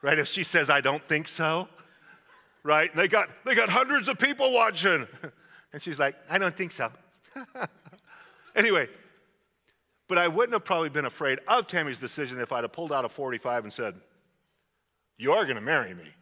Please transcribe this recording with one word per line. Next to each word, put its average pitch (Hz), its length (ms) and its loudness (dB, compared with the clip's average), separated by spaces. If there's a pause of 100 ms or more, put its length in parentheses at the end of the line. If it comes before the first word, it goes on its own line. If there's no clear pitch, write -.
Right? 147 160 2
If 143 100 -2
she 185 160 -4
says, 151 260 2
"I 143 100 6
don't 139 280 -2
think 156 180 -2
so," 165 420 -2 (920)
right? 151 280 2
And 156 80 -6
they 185 100 4
got, 190 200 4 (160)
they 311 100 0
got 220 160 4
hundreds 262 380 2
of 247 100 -2
people 277 340 2
watching. 185 600 2
<laughs> - 60 -20 (540)
And 147 80 -14
she's 147 200 -6
like, 139 160 0 (120)
"I 170 100 0
don't 185 180 -2
think 180 160 -6
so." 117 180 -6 (460)
<laughs> 254 320 -12 (880)
Anyway, 196 320 2 (1200)
but 180 100 2
I 175 80 4
wouldn't 220 260 2
have 220 120 -2
probably 165 240 0
been 143 160 -2
afraid 131 420 -2
of 220 220 2
Tammy's 151 320 -4
decision 127 400 -6
if 120 120 -4
I'd 120 120 -2
have 113 80 -6
pulled 165 200 -8
out 135 120 0
a 117 40 -4
forty-five 123 560 -4
and 104 80 -14
said, 107 220 -6 (1200)
"You 131 160 0
are 196 140 2
gonna 123 140 -4
marry 117 340 -2
me." 82 280 -18